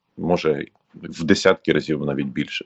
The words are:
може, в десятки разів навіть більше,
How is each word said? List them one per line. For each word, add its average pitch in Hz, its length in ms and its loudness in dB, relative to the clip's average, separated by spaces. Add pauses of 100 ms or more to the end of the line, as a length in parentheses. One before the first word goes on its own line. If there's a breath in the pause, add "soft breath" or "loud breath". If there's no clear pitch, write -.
(180)
може, 80 480 0 (380)
в - 200 -10
десятки 95 480 4
разів 73 340 0
навіть 69 220 -2
більше, 71 380 -6